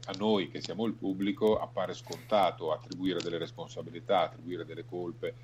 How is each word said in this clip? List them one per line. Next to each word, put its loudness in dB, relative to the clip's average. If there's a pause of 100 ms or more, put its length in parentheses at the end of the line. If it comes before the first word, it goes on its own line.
a -6
noi 4
che -8
siamo -2
il 0
pubblico 2
appare -2
scontato 2
attribuire 0
delle -2
responsabilità, -2
attribuire -2
delle -10
colpe -4